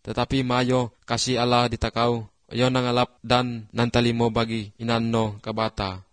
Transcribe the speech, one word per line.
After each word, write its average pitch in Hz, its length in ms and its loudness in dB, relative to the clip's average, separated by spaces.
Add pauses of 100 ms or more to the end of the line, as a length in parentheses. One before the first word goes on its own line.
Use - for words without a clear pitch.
Tetapi 120 400 -2
mayo 123 640 0
kasih 120 400 -2
Allah 123 240 2
ditakau, 117 560 -2 (240)
oyo 120 240 0
nangalap 123 480 0
dan 120 560 0
nantalimo 120 560 2
bagi 113 480 -2
inanno 113 640 0
kabata. 107 560 -4 (120)